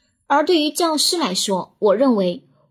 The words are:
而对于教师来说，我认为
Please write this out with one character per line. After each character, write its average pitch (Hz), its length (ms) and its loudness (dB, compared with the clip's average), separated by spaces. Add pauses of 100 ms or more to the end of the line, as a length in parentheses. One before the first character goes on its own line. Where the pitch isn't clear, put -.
(260)
而 294 180 0
对 311 200 2
于 302 80 -2
教 320 260 -2
师 - 180 0
来 226 200 -4
说， 185 420 -4
我 202 180 2
认 247 200 2
为 185 320 -2 (240)